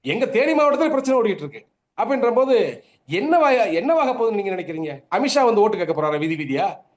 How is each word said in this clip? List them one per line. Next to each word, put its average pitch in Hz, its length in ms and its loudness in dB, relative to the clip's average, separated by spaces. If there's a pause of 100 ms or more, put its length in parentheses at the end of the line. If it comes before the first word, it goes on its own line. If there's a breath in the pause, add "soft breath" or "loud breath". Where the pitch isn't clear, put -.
எங்க 220 260 -2
தேனி 269 280 0
மாவட்டத்துல 294 360 2
பிரச்சனை 262 300 0
ஓடிட்டு 208 160 0
இருக்கு. 139 300 -14 (300)
அப்படின்ற 233 380 0
போது 233 500 0 (260 soft breath)
என்னவா, 254 640 2
என்னவாக 262 400 0
போகுதுன்னு 226 300 -2
நீங்க 196 80 -4
நினைக்கிறீங்க? 160 680 -8
அமித்ஷா 269 280 2
வந்து 226 160 4
ஓட்டு 208 160 2
கேட்க 156 260 -2
போறாரா 151 160 -2
வீதி 160 180 -2
வீதியா? 151 400 -4 (200)